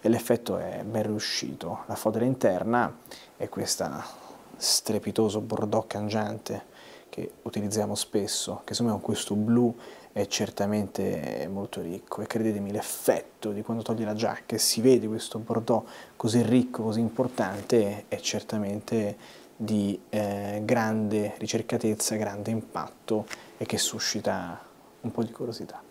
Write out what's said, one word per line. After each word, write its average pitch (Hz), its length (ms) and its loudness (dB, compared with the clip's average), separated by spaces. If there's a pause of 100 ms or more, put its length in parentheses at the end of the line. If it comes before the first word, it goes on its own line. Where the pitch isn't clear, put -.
e - 80 2
l'effetto 110 480 2
è 87 260 -6
ben 107 220 -2
riuscito. - 800 -4
La - 80 -6
foto 110 300 0
interna 113 680 4 (440)
è - 120 -6
questa 80 560 -4 (520)
strepitoso 104 840 2
bordeaux 110 460 0
cangiante 107 760 -4 (440)
che - 220 -8 (120)
utilizziamo 104 520 -2
spesso, - 680 -2
che - 100 -8
secondo 113 200 2
me 95 60 -2
con 107 140 -2
questo - 220 -2
blu 117 360 6 (380)
è 101 160 -2
certamente 98 1200 -2
molto 98 300 -6
ricco, 90 420 -6
e - 40 -6
credetemi 104 460 0
l'effetto - 800 -2
di 208 100 -4
quando 226 220 -4
togli 220 180 -2
la 107 120 -2
giacca 110 420 -2
e - 20 -2
si - 220 2
vede 117 260 8
questo 110 320 -4
bordeaux 113 500 0 (280)
così 117 260 4
ricco, 120 400 4
così 110 160 2
importante, 107 1120 2
è - 100 -2
certamente 104 1000 -2 (380)
di, 104 540 0
eh, 101 560 -2
grande 110 760 2
ricercatezza, 110 760 0
grande 104 340 -2
impatto 110 760 -4 (300)
e - 80 -6
che 110 140 -2
suscita 98 880 -2 (340)
un 117 120 -4
po' 117 100 -2
di 110 80 -2
curiosità. - 500 -8 (100)